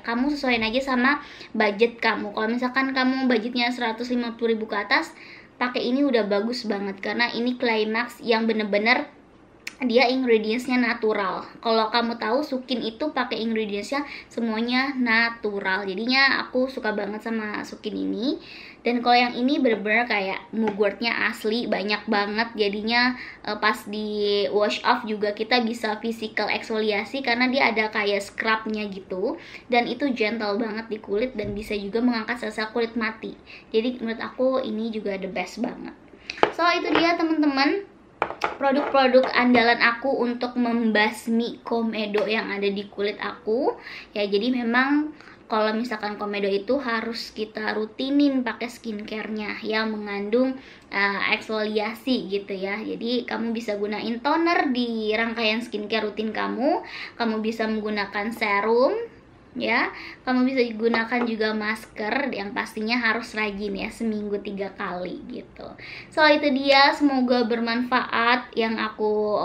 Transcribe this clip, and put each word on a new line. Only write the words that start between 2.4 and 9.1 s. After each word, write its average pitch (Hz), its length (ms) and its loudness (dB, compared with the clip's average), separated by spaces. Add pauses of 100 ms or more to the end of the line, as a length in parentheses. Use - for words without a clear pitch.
misalkan 247 400 0
kamu 262 400 2
budgetnya 240 400 0
seratus 240 400 -4
lima 240 240 -2
puluh 226 240 0
ribu 214 80 -6
ke - 80 -2
atas, 262 400 0 (380)
pakai 247 320 -2
ini 254 180 2
udah 233 240 4
bagus 214 400 0
banget 202 320 -4
karena 220 320 0
ini 247 240 0
Climax 226 640 0
yang 226 300 2
bener-bener 220 580 2 (760)